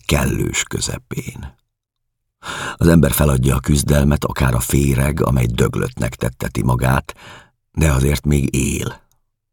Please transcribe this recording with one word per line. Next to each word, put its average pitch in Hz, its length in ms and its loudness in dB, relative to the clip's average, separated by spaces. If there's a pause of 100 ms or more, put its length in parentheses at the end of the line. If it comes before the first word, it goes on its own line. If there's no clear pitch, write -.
kellős 55 580 -2
közepén. - 920 -10 (1200)
Az - 120 2
ember 80 240 6
feladja 65 440 2
a 65 40 0
küzdelmet, 71 640 2
akár - 280 0
a 60 60 0
féreg, 67 600 0
amely 62 240 2
döglöttnek 57 720 -2
tetteti - 480 -6
magát, 64 520 0 (560)
de 76 200 2
azért 67 340 0
még 71 300 0
él. - 480 -4 (500)